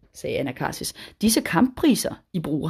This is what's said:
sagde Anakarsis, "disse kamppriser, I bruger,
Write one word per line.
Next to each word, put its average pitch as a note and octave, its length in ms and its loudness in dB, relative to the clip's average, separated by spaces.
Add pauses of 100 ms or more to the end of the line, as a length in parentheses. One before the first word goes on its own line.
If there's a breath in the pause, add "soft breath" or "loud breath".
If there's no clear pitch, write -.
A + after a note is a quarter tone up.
(140)
sagde - 240 -4
Anakarsis, - 560 -4 (280 loud breath)
"disse A3 200 4
kamppriser, B3+ 760 2 (180)
I F3 60 -2
bruger, D#3 300 -2